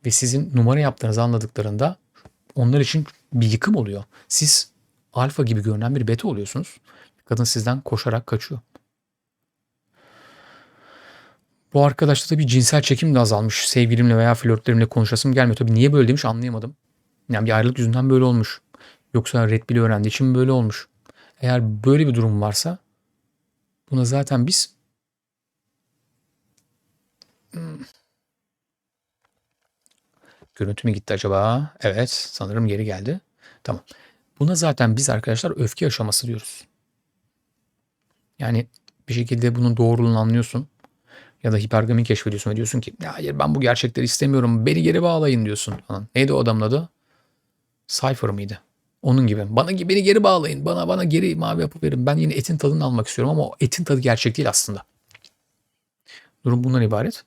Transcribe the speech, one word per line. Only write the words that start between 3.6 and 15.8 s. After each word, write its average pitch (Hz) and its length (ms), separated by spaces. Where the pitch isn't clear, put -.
oluyor. 101 280
Siz - 440
alfa 139 300
gibi 110 200
görünen 113 320
bir 123 120
beta 117 200
oluyorsunuz. 104 500
Kadın 117 180
sizden 120 380
koşarak 117 460
kaçıyor. 120 320
Bu 143 120
arkadaşta 143 500
da 151 40
bir 147 80
cinsel 127 340
çekim 151 340
de 127 40
azalmış. 110 480
Sevgilimle 117 500
veya 117 180
flörtlerimle 117 500
konuşasım 123 480
gelmiyor. 123 220
Tabii 113 200
niye 135 180